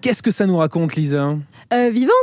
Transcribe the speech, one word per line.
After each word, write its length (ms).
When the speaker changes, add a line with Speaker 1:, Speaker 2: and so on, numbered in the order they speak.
Speaker 1:
qu'est-ce 220
que 100
ça 120
nous 120
raconte, 400
Lisa ? 380
Speaker 2:
Euh, 180
Vivant, 220